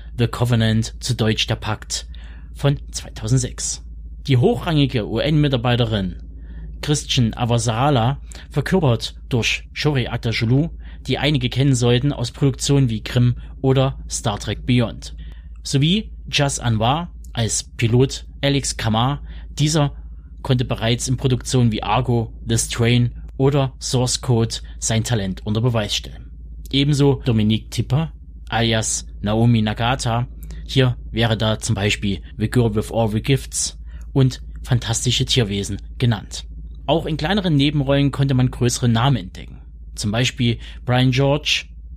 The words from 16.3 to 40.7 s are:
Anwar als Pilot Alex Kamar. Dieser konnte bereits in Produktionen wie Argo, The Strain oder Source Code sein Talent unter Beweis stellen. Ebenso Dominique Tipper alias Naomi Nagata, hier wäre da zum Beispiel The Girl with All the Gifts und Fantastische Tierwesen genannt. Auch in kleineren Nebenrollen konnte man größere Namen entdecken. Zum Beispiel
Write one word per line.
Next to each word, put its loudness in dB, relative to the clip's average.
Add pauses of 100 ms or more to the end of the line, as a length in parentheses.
Anwar 0 (180)
als -2
Pilot 0 (160)
Alex 0
Kamar. 0 (380)
Dieser 2 (480)
konnte 2
bereits -2
in 0
Produktionen 2
wie -4
Argo, 0 (160)
The 2
Strain 2 (240)
oder 2
Source 0
Code 2 (240)
sein 0
Talent -2
unter 0
Beweis 0
stellen. -8 (400)
Ebenso 4
Dominique 2
Tipper 0 (360)
alias 0 (140)
Naomi 4
Nagata, 0 (380)
hier 2 (160)
wäre 2
da 0
zum -2
Beispiel 0 (160)
The 0
Girl 4
with -2
All 2
the 0
Gifts -2 (340)
und 2 (220)
Fantastische 0
Tierwesen 0 (180)
genannt. 0 (420)
Auch 0
in -2
kleineren 0
Nebenrollen 4
konnte 2
man 4
größere 2
Namen 4
entdecken. -10 (320)
Zum -2
Beispiel 0 (260)